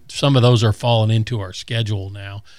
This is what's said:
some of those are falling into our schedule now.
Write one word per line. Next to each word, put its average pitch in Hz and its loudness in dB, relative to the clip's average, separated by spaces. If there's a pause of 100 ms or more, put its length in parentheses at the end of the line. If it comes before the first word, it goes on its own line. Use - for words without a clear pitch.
some 139 0
of 123 4
those 120 6
are 107 4
falling 113 0
into 113 0
our 92 -12
schedule 104 -6
now. 98 -14 (160)